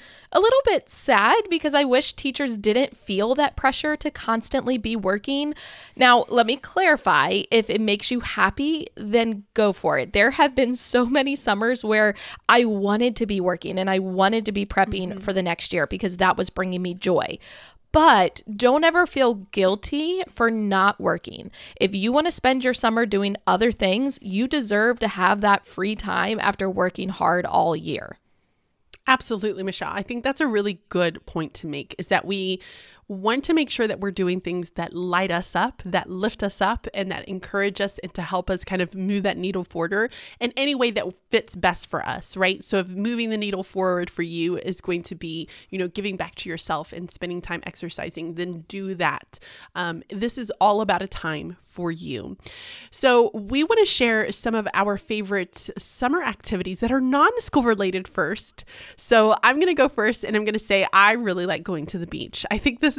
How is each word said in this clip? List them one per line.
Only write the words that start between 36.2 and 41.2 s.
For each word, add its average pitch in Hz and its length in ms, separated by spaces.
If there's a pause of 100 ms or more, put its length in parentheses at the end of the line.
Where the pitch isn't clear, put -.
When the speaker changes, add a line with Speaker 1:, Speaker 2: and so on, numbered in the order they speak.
Speaker 2:
us 202 200
up, 214 320
and - 160
that - 180
encourage 196 500
us 202 200
and - 160
to 185 80
help 180 260
us 185 160
kind 185 160
of 175 140
move 196 300
that 196 120
needle 180 280
forward 185 460 (300)
in 240 160
any 277 180
way 247 160
that 208 140 (260)